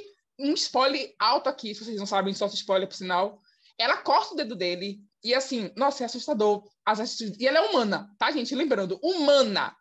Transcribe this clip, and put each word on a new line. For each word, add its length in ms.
um 160
spoiler 640
alto 300
aqui, 260
se 100
vocês 140
não 80
sabem, 280
solta 220
spoiler, 320
por 80
sinal. 440
Ela 180
corta 380
o 20
dedo 200
dele, 440
e 120
assim, 420
nossa, 260
é 40
assustador. 640
As 160
atitudes, 400
e 60
ela 120
é 120
humana, 480
tá, 120
gente? 240
Lembrando, 480
humana. 800